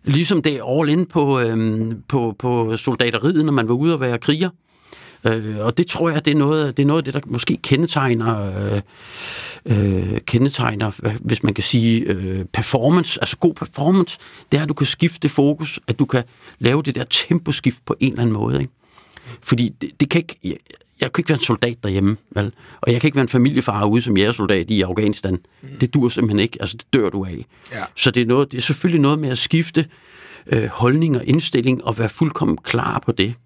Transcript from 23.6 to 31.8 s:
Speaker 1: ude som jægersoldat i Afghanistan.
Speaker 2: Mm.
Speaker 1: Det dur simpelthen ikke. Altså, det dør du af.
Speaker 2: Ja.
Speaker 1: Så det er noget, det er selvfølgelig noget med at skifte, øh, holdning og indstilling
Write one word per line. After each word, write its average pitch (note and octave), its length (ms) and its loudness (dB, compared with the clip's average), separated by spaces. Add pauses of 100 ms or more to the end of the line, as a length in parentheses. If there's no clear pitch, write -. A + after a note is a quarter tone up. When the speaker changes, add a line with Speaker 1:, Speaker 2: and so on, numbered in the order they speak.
Speaker 1:
ude A2 180 4
som A#2 140 0
jægersoldat G2+ 540 2
i G#2 120 2
Afghanistan. F#2+ 560 0 (240)
Speaker 2:
Mm. C3+ 60 -18 (120)
Speaker 1:
Det B2+ 140 2
dur B2+ 140 4
simpelthen G#2+ 320 0
ikke. A2 200 -2
Altså, G#2 160 -6
det - 160 -20
dør A2+ 160 2
du G2 160 -4
af. F2+ 220 -10 (260)
Speaker 2:
Ja. F2+ 100 -8 (140)
Speaker 1:
Så - 140 2
det B2 120 2
er A#2 40 2
noget, C3 260 2
det B2 60 -6
er B2 40 -4
selvfølgelig E3 380 0
noget C#3+ 180 2
med D3+ 100 -4
at B2+ 100 -2
skifte, D#3+ 480 0 (600)
øh, A2 220 0
holdning C#3 480 2
og A#2 80 -2
indstilling C3 600 0